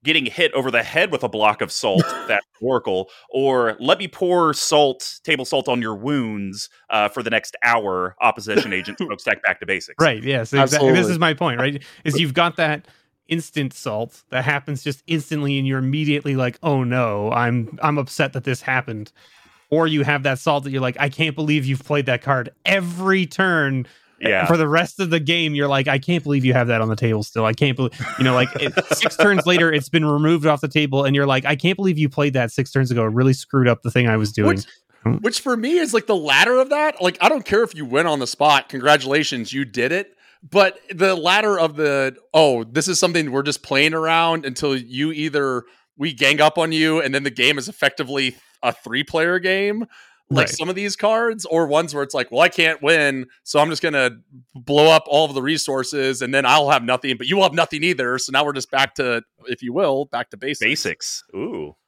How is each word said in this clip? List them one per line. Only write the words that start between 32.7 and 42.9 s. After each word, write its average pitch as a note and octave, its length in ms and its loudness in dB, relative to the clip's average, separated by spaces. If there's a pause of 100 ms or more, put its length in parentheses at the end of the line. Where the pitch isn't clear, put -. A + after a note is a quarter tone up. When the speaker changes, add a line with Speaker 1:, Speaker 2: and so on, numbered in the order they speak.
Speaker 2:
turns C3 200 0
ago. A#2 140 2
It A2 80 -2
really B2+ 180 4
screwed C3 380 2
up A#2 140 0
the A#2 80 -4
thing B2 180 2
I A2 80 2
was G#2+ 160 -2
doing." G#2 140 2 (100)
Speaker 3:
Which, G2 80 -8 (400)
Speaker 2:
Mm. A#2 160 0
Speaker 3:
which A3+ 180 -2
for B3+ 160 -2
me C4 220 0
is, C#4+ 160 0
like, A3+ 140 0
the G#3 100 2
latter E3 420 4
of C4+ 120 0
that. D4+ 300 0
Like, F3+ 200 0
I G3 80 6
don't C#4+ 160 0
care A3 180 2
if - 100 -4
you D3+ 120 -10
win C#3 220 0
on D3 120 0
the B2 80 -4
spot. C#3+ 400 2
Congratulations, C3+ 840 0
you C3+ 100 -4
did B2 300 -2
it. G3 240 -6 (260)
But F#3 360 2 (140)
the F#3 220 2
latter F#3+ 420 2
of D#3 200 0
the, C#3 400 0 (160)
"Oh, C3+ 320 6
this C#3+ 240 -2
is E3 100 0